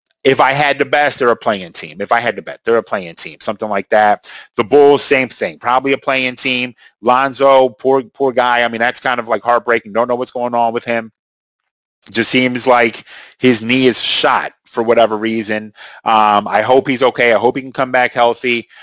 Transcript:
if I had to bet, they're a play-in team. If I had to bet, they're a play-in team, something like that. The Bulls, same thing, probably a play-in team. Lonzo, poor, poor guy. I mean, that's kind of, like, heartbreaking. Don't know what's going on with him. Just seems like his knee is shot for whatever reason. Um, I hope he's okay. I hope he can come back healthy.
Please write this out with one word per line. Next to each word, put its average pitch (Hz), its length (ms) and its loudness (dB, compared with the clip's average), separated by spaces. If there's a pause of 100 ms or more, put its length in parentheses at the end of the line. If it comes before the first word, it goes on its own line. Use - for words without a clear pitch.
(240)
if 135 160 2
I 135 120 4
had 139 260 -2
to 139 80 -2
bet, 147 280 0
they're 123 160 0
a 113 60 2
play-in 98 380 -6
team. 82 260 -16
If 98 120 -4
I 117 80 2
had 113 160 -4
to 92 80 -14
bet, - 200 -14
they're 117 140 2
a 107 60 0
play-in 90 320 -8
team, - 260 -14
something 110 260 -8
like 101 220 -6
that. 107 420 2 (240)
The 120 80 -2
Bulls, 143 380 6
same 131 280 -2
thing, 92 280 -8
probably 131 360 -2
a 131 40 -2
play-in 131 380 -4
team. 123 400 -6 (260)
Lonzo, 131 680 2
poor, 131 340 0
poor 131 280 -4
guy. 120 320 0
I 117 40 0
mean, 117 100 -6
that's 120 220 -2
kind 123 200 -2
of, 113 80 -10
like, 113 140 -2
heartbreaking. 117 520 -2
Don't 117 140 0
know 123 80 -2
what's 123 140 -8
going 120 240 -6
on 117 200 0
with 120 120 -6
him. 117 260 -6 (1000)
Just 113 180 -4
seems 123 380 -2
like 120 360 2 (360)
his 120 240 2
knee 127 240 2
is 113 120 0
shot 104 540 -2 (100)
for - 200 -6
whatever 113 340 2
reason. 110 560 -6 (320)
Um, 107 420 4
I 104 140 0
hope 131 260 2
he's 127 140 -2
okay. 120 320 2
I 101 60 2
hope 127 160 2
he 135 80 -8
can 131 100 -16
come 127 180 -4
back 123 220 0
healthy. 120 560 -2 (140)